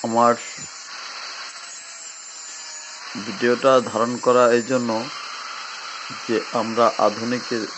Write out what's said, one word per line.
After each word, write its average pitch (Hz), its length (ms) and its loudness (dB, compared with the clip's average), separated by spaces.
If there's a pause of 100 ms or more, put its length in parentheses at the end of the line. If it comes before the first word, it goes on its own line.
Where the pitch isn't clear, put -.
আমার 117 300 6 (3000)
ভিডিওটা 120 480 4 (180)
ধারণ 113 260 2
করা 123 260 6 (140)
এই 113 140 2
জন্য 120 200 0 (1400)
যে 117 80 2 (180)
আমরা 113 320 4 (220)
আধুনিকের 113 560 -2 (140)